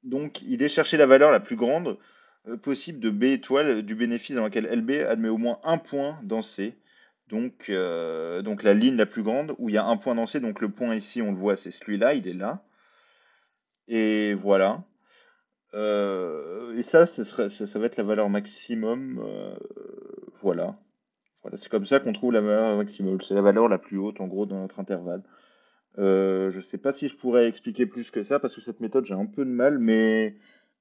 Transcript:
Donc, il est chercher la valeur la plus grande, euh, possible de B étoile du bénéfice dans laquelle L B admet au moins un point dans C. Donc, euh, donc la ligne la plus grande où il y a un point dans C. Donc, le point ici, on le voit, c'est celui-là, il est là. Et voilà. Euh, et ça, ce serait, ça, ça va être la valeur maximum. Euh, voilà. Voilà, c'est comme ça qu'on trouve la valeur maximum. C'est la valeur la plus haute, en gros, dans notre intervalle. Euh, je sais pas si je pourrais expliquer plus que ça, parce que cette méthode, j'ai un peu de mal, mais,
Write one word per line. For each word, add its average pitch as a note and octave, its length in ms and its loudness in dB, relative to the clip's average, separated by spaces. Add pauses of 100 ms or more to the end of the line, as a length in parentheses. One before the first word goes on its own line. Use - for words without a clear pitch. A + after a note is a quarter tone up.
Donc, C3+ 380 -8
il B2 220 -4
est D3 60 0
chercher D#3 280 0
la D3 80 10
valeur C3+ 260 10
la A2 80 6
plus A#2 160 -4
grande, B2 420 -2 (500)
euh, A2+ 100 -10
possible C#3 420 -6
de A2 120 0
B G#2 140 0
étoile C3 580 2
du G#2 100 -8
bénéfice A#2 420 -4
dans A#2 80 0
laquelle G#2+ 220 -2
L A#2 160 -2
B A2+ 100 -2 (160)
admet A2+ 220 0
au A2+ 80 0
moins A#2 260 -2
un E3 140 0
point C#3+ 460 -6
dans A2 180 -4
C. G#2+ 340 -8 (520)
Donc, A#2 420 -8
euh, E2+ 720 -4
donc G#2 220 -6
la G2+ 100 8
ligne A#2+ 240 4
la G#2+ 80 6
plus A2 180 -6
grande C3+ 340 -2
où A#2+ 120 -6
il G#2 60 0
y - 20 4
a G#2 80 2
un A2+ 100 4
point A#2 200 -2
dans A#2 100 0
C. C#3 140 -6
Donc, A2 200 -4
le G#2+ 100 -2
point A2+ 260 -4
ici, A2 260 -6
on G#2 100 -2
le F#2+ 60 -2
voit, G2 180 2
c'est - 160 -10
celui-là, G#2+ 420 0
il G#2+ 140 -4
est F2 60 -6
là. G#2+ 300 -8 (1200)
Et G#2+ 460 0
voilà. G2 500 2 (880)
Euh, G2+ 1040 -4
et A#2+ 60 -4
ça, E3+ 220 6
ce B2+ 180 -6
serait, G#2 260 -4
ça, G#2 180 -8
ça G#2 120 -8
va A2 60 0
être A#2+ 120 -4
la A#2 60 -2
valeur G#2 260 0
maximum. A#2 920 -6
Euh, G1+ 320 -10 (840)
voilà. F#2 380 -2 (640)
Voilà, G#2 160 -14
c'est - 120 -20
comme G2+ 160 -2
ça C3+ 140 4
qu'on A#2+ 140 -2
trouve A#2+ 200 -2
la A2 80 4
valeur G#2 360 2
maximum. G2 440 -4
C'est - 120 -6
la G2+ 80 4
valeur G#2 260 6
la G2+ 100 2
plus G2 200 -10
haute, G#2 240 -6
en F#2+ 60 -6
gros, F#2+ 180 -4
dans F#2+ 160 -8
notre F#2+ 180 -12
intervalle. F#2 440 -8 (760)
Euh, F#2+ 540 2
je F#2+ 80 -10
sais F#2+ 180 -12
pas C3+ 160 -2
si C#3 140 -6
je - 80 -8
pourrais A#2+ 320 4
expliquer A#2 380 -2
plus A#2 260 -10
que G#2+ 120 -4
ça, C#3 160 0
parce B2+ 160 -4
que A2 60 -18
cette - 180 -12
méthode, A#2 260 0
j'ai G2+ 80 -8
un G2 120 -2
peu C#3 180 -6
de C3 60 -2
mal, C3 280 2
mais, A2 580 2 (460)